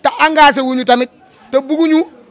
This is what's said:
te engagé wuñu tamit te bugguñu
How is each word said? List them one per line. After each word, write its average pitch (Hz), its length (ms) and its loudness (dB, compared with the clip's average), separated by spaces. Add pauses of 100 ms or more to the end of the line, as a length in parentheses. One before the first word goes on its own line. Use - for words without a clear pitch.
te 427 60 -2 (180)
engagé 302 340 2
wuñu 254 240 -4
tamit 247 260 0 (400)
te 262 80 0
bugguñu 311 460 0 (260)